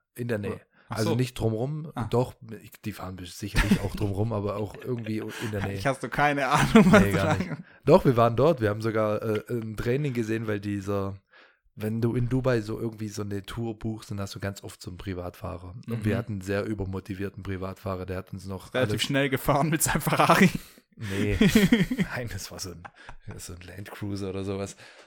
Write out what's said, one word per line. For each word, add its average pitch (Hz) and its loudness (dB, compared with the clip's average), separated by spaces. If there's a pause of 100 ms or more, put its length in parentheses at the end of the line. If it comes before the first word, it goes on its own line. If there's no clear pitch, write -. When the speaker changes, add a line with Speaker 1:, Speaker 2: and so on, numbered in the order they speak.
(140)
Speaker 1:
in 120 -6
der 113 -2
Nähe. 101 -6 (280)
Speaker 2:
Ach - -6
Speaker 1:
Also 113 2
Speaker 2:
so. 147 2
Speaker 1:
nicht 123 0
drumrum, 135 -2
Speaker 2:
Ah. 120 -4
Speaker 1:
doch, 123 0 (260)
ich, 113 -20 (120)
die 104 -6
fahren 92 -10
bes-, 87 -12
sicherlich 101 4
auch 95 -4
drumrum, 104 0
aber 101 -2
auch 104 -6
irgendwie 113 -6
in 107 -6
der 104 -2
Speaker 2:
<laughs> 101 -2
Speaker 1:
Nähe. 98 -4
Speaker 2:
Ich 98 -6
hast 135 0
du 127 -6
keine 143 2
Ahnung, 143 8
was 202 10
Speaker 1:
Nee, - 4
Speaker 2:
du - 0
Speaker 1:
gar - 2
Speaker 2:
da 156 2
Speaker 1:
nicht. - -2 (340)
Doch, 180 8
wir 131 6
waren 117 6
dort, 139 4
wir 107 2
haben 107 -4
sogar, 107 0
äh, 107 -2
ein 113 -6
Training 127 0
gesehen, 113 -2
weil 107 -2
dieser, 98 -2 (580)
wenn 110 -4
du 117 2
in 123 0
Dubai 127 2
so 104 -6
irgendwie 110 -6
so 104 -8
eine 101 -6
Tour 113 -6
buchst, 110 -8
dann 101 -6
hast 98 -8
du - -12
ganz 98 -6
oft - -16
so - -12
einen 87 -14
Privatfahrer. 90 -8 (140)
Und 113 -6
wir 104 2
Speaker 2:
Mhm. - 2
Speaker 1:
hatten 117 -4
einen 95 -6
sehr 98 -2
übermotivierten 95 -6
Privatfahrer, 95 -6
der 92 -4
hat - -10
uns 95 -10
noch 95 -10
Speaker 2:
Relativ 123 2
Speaker 1:
alles 110 0
Speaker 2:
schnell 139 0
gefahren 143 2
mit 156 2
seinem - 0
Ferrari. 165 6 (440)
Speaker 1:
Nee. 101 0
Speaker 2:
<laughs> 208 6
Speaker 1:
Nein, 123 -6
das - -10
war 90 -12
so 92 -10
ein, 85 -16 (420)
das 98 -12
ist - -14
so 87 -12
ein 87 -16 (160)
Land 101 -12
Cruiser 101 -4
oder 95 -4
sowas. 98 -4 (300)